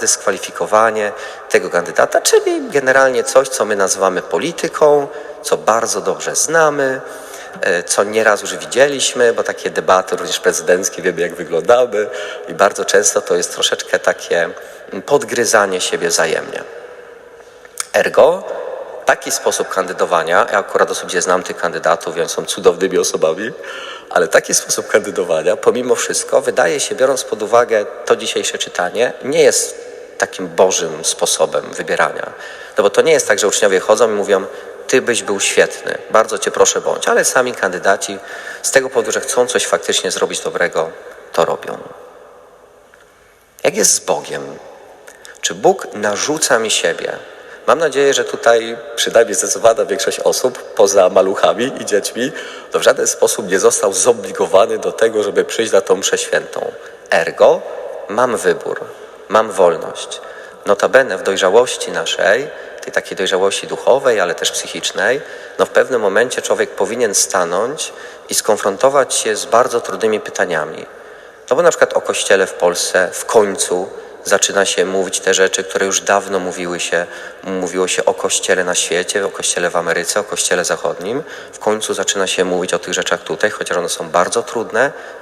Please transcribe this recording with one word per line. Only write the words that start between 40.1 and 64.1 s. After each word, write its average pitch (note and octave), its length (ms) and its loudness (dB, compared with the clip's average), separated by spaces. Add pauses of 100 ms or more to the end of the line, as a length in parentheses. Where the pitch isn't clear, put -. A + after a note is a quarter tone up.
zrobić F#2 300 -2
dobrego, E2 500 -2 (420)
to E2+ 120 2
robią. - 340 -4 (1900)
Jak F3+ 120 2
jest G3 180 2
z - 40 0
Bogiem? C#2+ 600 -6 (840)
Czy - 140 -4
Bóg D3+ 400 2
narzuca G#2+ 640 0
mi A2 120 -2
siebie? - 480 -2 (480)
Mam B2+ 120 4
nadzieję, C#3 360 4
że B2 100 0
tutaj A#2 520 2 (200)
przynajmniej A2+ 380 4
zdecydowana G#2 500 2
większość F#2+ 360 -2
osób, - 540 -2
poza G2 340 6
maluchami F#2+ 720 2
i A2+ 40 -8
dziećmi, G#2+ 480 -2 (380)
to E2 100 -2
w - 20 -6
żaden - 240 4
sposób - 440 0
nie F#2+ 80 4
został G#2+ 340 2
zobligowany G2+ 840 2
do F#2+ 140 -2
tego, A2 300 2
żeby G2 220 0
przyjść - 280 -2
na G2 80 6
tą F#2 160 2
mszę - 220 0
świętą. - 540 -4 (380)
Ergo, G#2+ 500 4 (480)
mam A#2 280 0
wybór, - 440 -2 (480)
mam A2 220 2
wolność. - 680 0 (460)
Notabene G2+ 520 2
w - 40 -10
dojrzałości G2 720 2
naszej, F2+ 560 0 (340)
tej - 100 -12
takiej - 240 -4
dojrzałości F#2+ 500 0
duchowej, A2+ 540 2